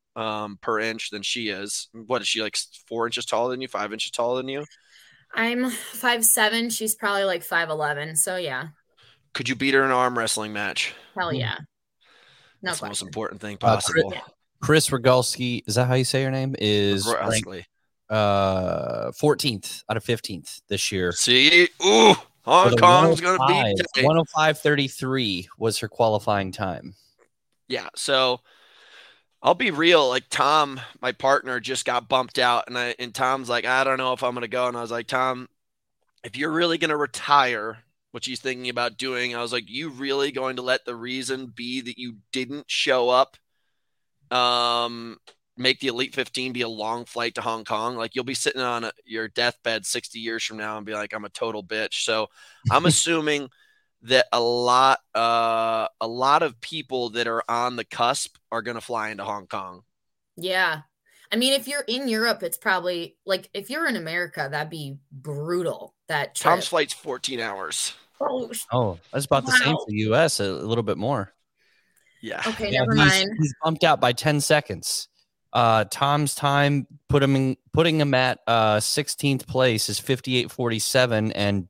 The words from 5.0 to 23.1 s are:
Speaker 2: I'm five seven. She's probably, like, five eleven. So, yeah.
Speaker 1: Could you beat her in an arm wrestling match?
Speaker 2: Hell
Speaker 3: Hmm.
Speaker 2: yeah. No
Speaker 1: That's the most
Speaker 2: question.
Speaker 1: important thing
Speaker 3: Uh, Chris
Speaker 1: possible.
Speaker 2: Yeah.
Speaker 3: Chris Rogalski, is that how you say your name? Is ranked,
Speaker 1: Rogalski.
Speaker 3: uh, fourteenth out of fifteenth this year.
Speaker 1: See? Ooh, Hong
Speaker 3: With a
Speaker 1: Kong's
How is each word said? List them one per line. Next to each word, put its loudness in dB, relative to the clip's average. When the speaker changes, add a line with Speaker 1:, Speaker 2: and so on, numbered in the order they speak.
Speaker 2:
I'm -2
five -2
seven. 2
She's -4
probably, 0
like, -2
five -2
eleven. -4
So, 0
yeah. -6
Speaker 1:
Could -6
you -2
beat 0
her 6
in 4
an 2
arm 2
wrestling -2
match? -4
Speaker 2:
Hell -4
Speaker 3:
Hmm. -4
Speaker 2:
yeah. -4
No -4
Speaker 1:
That's -8
the -8
most -8
Speaker 2:
question. -8
Speaker 1:
important -8
thing -10
Speaker 3:
Uh, 4
Chris -4
Speaker 1:
possible. 0
Speaker 2:
Yeah. -10
Speaker 3:
Chris 4
Rogalski, 2
is -2
that 4
how 2
you 4
say 0
your -2
name? -2
Is 2
ranked, 0
Speaker 1:
Rogalski. -12
Speaker 3:
uh, 0
fourteenth -2
out -2
of -4
fifteenth -6
this -2
year. 0
Speaker 1:
See? 6
Ooh, 8
Hong 8
Speaker 3:
With 6
a 4
Speaker 1:
Kong's 8